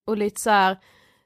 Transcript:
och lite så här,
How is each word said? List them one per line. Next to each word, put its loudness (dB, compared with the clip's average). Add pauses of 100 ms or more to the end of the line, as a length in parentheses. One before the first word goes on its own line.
och -4
lite -6
så -4
här, 2 (480)